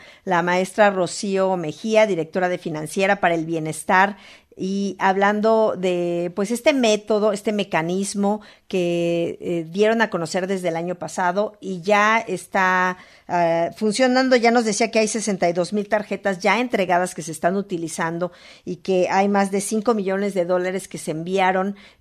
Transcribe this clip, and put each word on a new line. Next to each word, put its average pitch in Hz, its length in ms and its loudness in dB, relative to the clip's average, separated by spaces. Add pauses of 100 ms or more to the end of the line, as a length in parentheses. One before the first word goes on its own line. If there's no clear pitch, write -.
(240)
la 180 160 2
maestra 185 480 2
Rocío 190 720 0
Mejía, 214 480 2
directora 180 420 -2
de 180 80 -2
Financiera 175 600 -2
para 175 180 0
el 160 100 -2
Bienestar 170 720 0 (400)
Y 196 420 -4
hablando 214 800 2
de, 175 600 -2
pues, 202 140 -2
este 240 240 2
método, 214 580 2
este 208 200 -4
mecanismo 196 920 -2 (260)
que, 170 720 -2
eh, 170 280 -4
dieron 214 340 2
a 220 80 2
conocer 180 360 -4
desde 185 220 -4
el 165 80 -2
año 175 200 -4
pasado 190 640 -2
y 185 200 -8
ya 208 380 2
está, 185 800 0 (300)
eh, 170 480 0
funcionando, 254 600 2
ya 233 140 4
nos 233 160 2
decía 220 240 0
que 226 80 0
hay 220 100 2
sesenta 196 400 -2
y 175 60 2
dos 175 180 -2
mil 208 160 -4
tarjetas 196 520 -4
ya 202 200 2
entregadas 185 540 0
que 170 80 -10
se 160 100 -10
están 175 240 -2
utilizando 170 760 -4 (340)
y 180 120 -8
que 180 340 0
hay 196 180 2
más 196 220 2
de 196 120 -2
cinco 220 320 0
millones 196 400 -2
de 180 100 0
dólares 180 420 -2
que - 120 -14
se 170 140 -6
enviaron 185 640 0 (240)